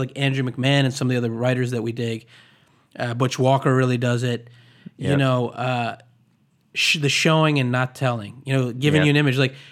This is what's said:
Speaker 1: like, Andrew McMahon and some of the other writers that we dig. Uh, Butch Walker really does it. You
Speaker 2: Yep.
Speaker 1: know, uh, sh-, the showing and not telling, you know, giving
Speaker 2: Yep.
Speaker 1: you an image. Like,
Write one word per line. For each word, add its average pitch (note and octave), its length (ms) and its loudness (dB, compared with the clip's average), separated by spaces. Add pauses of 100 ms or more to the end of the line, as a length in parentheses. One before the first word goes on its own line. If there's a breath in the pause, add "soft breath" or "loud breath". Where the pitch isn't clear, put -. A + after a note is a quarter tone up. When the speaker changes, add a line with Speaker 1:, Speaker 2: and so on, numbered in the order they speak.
Speaker 1:
like, - 100 -18
Andrew C#3 260 0
McMahon C3+ 420 0
and B2 80 -2
some C3 140 -2
of B2+ 40 0
the B2 60 0
other A#2+ 120 -2
writers B2 420 -2
that A#2+ 120 -4
we A#2 80 -4
dig. A#2 340 -6 (720 soft breath)
Uh, A#2+ 160 -4
Butch B2+ 240 0
Walker C3 380 4
really B2+ 220 2
does A#2+ 260 0
it. A#2+ 260 -4 (480 loud breath)
You - 140 -4
Speaker 2:
Yep. C#3 80 2
Speaker 1:
know, B2+ 300 0
uh, A#2+ 480 -6 (760)
sh-, - 240 0
the C#3+ 120 0
showing D#3 500 2
and B2 120 0
not B2+ 240 -2
telling, A#2 500 -4
you C3+ 80 -2
know, B2+ 180 2
giving D3 300 2
Speaker 2:
Yep. D3+ 40 4
Speaker 1:
you D3 60 4
an C#3+ 60 4
image. C#3+ 200 2
Like, C3 160 2 (180 loud breath)